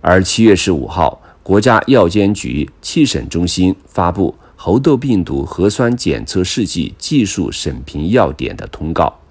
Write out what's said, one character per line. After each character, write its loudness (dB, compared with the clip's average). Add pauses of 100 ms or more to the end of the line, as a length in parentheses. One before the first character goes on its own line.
而 2
七 0
月 8
十 -2
五 -2
号， -2 (220)
国 2
家 4
药 4
监 2
局 -4 (140)
气 0
审 -4
中 -2
心 0 (100)
发 -2
布 -2 (220)
猴 0
痘 2
病 0
毒 -4
核 0
酸 0
检 -4
测 -2
试 -2
剂 -6
技 0
术 -4
审 -8
评 -4
要 2
点 -8
的 -14
通 -8
告。 -2 (120)